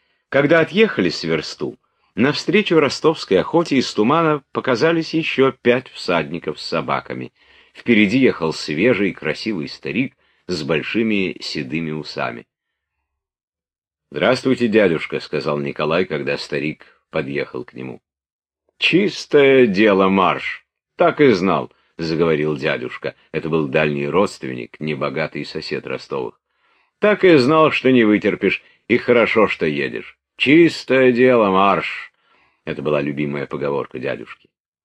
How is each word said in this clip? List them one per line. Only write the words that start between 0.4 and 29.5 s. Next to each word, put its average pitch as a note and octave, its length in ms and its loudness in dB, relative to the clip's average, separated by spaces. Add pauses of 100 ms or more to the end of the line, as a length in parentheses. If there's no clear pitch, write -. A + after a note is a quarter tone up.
отъехали D#3+ 500 2
с - 140 -6
версту, D#2 540 -6 (380)
навстречу D#3+ 640 0
ростовской D3 600 0
охоте D#3 380 0
из - 160 -2
тумана D3+ 580 0
показались D3+ 600 0
ещё C3+ 380 0
пять B2 380 0
всадников D#2 720 -6
с - 60 -12
собаками. C2 640 -6 (420)
Впереди G#2+ 440 2
ехал F#2 360 2
свежий, F#2 600 -2
красивый D#2 560 -6
старик G2+ 460 -8 (320)
с E2 160 -6
большими F#2+ 800 -2
седыми D#2 500 -8
усами. C2 540 -8 (1700)
"Здравствуйте, A#2+ 540 0
дядюшка", — E2+ 500 2
сказал D2 400 -4
Николай, D2+ 460 -2
когда C#2+ 320 -6
старик D2+ 480 -8 (240)
подъехал C#2 560 -6
к - 80 -20
нему. B1+ 280 -14 (760)
"Чистое C#3 880 2
дело, G2 400 4
Марш! F2+ 580 0 (300)
Так E3+ 240 2
и C#3 120 6
знал", — E2+ 420 0 (240)
заговорил D#2+ 580 0
дядюшка. C2 600 -6 (180)
Это D#2+ 160 -6
был D#2 180 0
дальний C#2+ 400 -2
родственник, C#2 720 -4
небогатый D2 640 -6
сосед D2 440 -10
Ростовых. C2 520 -8 (600)
"Так G3+ 260 2
и F3 100 8
знал, D3 360 4
что - 200 2
не A#2+ 140 6
вытерпишь, G2 580 2 (240)
и A2+ 100 2
хорошо, A2 520 2
что - 160 -4